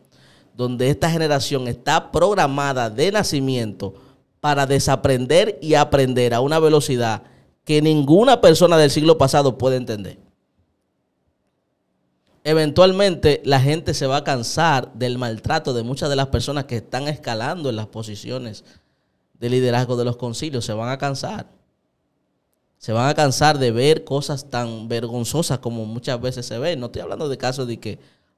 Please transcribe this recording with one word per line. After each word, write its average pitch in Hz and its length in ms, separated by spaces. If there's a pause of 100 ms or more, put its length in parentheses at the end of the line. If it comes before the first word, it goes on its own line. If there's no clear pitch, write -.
(560)
donde 123 340
esta 160 220
generación 147 560
está - 440
programada 143 760
de 139 220
nacimiento 131 840 (440)
para 139 280
desaprender 139 960
y 156 120
aprender 131 600
a 120 80
una 156 180
velocidad 139 640 (420)
que 151 160
ninguna 156 580
persona 170 380
del 147 140
siglo 156 260
pasado 139 400
puede 127 200
entender. 101 420 (2250)
Eventualmente, 160 1000
la 135 160
gente 156 340
se 139 140
va 135 100
a 147 60
cansar 143 720
del 123 240
maltrato 123 560
de 117 100
muchas 135 260
de 139 60
las 135 120
personas 135 360
que 123 140
están 135 320
escalando 139 600
en 113 60
las 107 120
posiciones 110 760 (760)
de 120 120
liderazgo 123 480
de 120 80
los 120 100
concilios. 123 480
Se 113 80
van 113 180
a 135 80
cansar. 143 520 (1300)
Se - 160
van 123 160
a 151 60
cansar 147 420
de 127 140
ver 143 340
cosas 143 440
tan 113 380
vergonzosas 120 720
como 117 260
muchas 120 360
veces 123 240
se 113 120
ven. 151 220
No 120 60
estoy - 160
hablando - 260
de 131 100
casos 131 300
de 113 120
que, 104 200 (380)